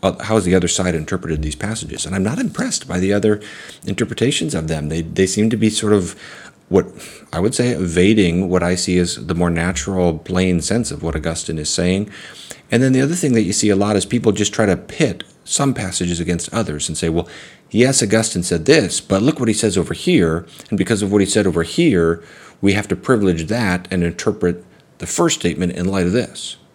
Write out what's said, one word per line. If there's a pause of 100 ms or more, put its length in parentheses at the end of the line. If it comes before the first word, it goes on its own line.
uh,
how
has
the
other
side
interpreted
these
passages?
And
I'm
not
impressed
by
the
other (460)
interpretations
of
them.
They,
they
seem
to
be
sort
of (540)
what (480)
I
would
say
evading
what
I
see
as (100)
the
more
natural,
plain
sense
of
what
Augustine
is
saying. (600)
And
then
the
other
thing
that
you
see
a
lot
is
people
just
try
to
pit (200)
some
passages
against
others
and
say,
"Well, (420)
yes,
Augustine
said
this,
but
look
what
he
says
over
here, (240)
and
because
of
what
he
said
over
here, (380)
we
have
to
privilege
that
and
interpret (340)
the
first
statement
in
light
of
this" (180)